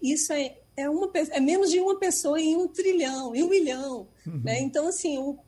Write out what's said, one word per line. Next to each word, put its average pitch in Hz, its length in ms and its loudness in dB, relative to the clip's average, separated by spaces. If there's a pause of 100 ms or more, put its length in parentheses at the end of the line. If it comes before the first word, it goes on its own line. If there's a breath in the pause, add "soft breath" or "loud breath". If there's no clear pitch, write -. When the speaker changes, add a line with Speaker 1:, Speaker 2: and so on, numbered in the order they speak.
Speaker 1:
isso 294 300 0
é, 277 260 -4 (180)
é 277 140 -2
uma 370 180 0
pe-, 330 220 -2
é 285 100 -2
menos 349 300 4
de 349 80 4
uma 381 180 2
pessoa 320 440 0
em 320 160 2
um 359 100 2
trilhão, 269 680 -2
em 294 80 2
um 349 40 0
milhão", 262 600 0 (180)
Speaker 2:
Uhum. 160 180 -6
Speaker 1:
né? 143 160 -2
Então, 294 280 0
assim, 330 280 -2
o, 277 320 -4